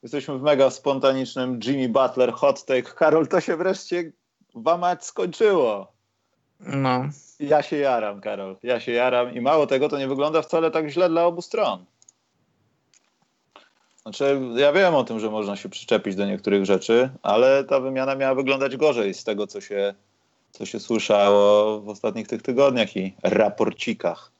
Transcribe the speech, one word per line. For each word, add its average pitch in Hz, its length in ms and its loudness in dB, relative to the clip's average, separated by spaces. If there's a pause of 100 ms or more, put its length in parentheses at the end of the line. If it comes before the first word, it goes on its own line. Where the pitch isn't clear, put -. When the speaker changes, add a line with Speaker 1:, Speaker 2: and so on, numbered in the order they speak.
Speaker 1:
Jesteśmy 131 360 -6
w - 20 -8
mega 135 280 4
spontanicznym 131 960 -2
Jimmy 131 240 -2
Butler 127 440 2
hot 139 320 0
take. 127 280 -2
Karol, 160 340 2
to 180 140 0
się 170 160 -4
wreszcie, 175 540 -4 (440)
wa 160 220 0
mać, 175 280 -4
skończyło. 175 880 0 (680)
Speaker 2:
No. 131 500 -2 (300)
Speaker 1:
Ja 147 220 2
się 151 160 -4
jaram, 110 440 -2
Karol. 98 420 -10
Ja 120 160 -2
się 120 120 -6
jaram 123 440 0
i 123 60 -6
mało 147 260 2
tego, 135 220 2
to 147 80 -4
nie 135 100 -4
wygląda 147 340 0
wcale 160 300 0
tak 160 180 -2
źle 175 200 2
dla 170 160 2
obu 175 160 0
stron. 117 440 -4 (2250)
Znaczy, 139 380 -2 (160)
ja 143 180 4
wiem 180 220 4
o 131 80 2
tym, 117 160 -6
że 110 100 -4
można 104 260 -4
się 98 140 -12
przyczepić 104 460 -2
do 101 100 -2
niektórych 98 400 0
rzeczy, 113 440 2 (120)
ale 127 420 4
ta 139 160 0
wymiana 135 360 -4
miała 135 200 0
wyglądać 135 420 -2
gorzej 120 360 0
z - 100 -14
tego, 104 240 -4
co 101 140 -14
się, 101 320 -4 (580)
co - 140 -12
się 104 140 -10
słyszało 104 1000 4
w 104 80 -14
ostatnich 107 380 -6
tych 113 140 -6
tygodniach 127 560 0
i 95 160 -6 (100)
raporcikach - 1160 -2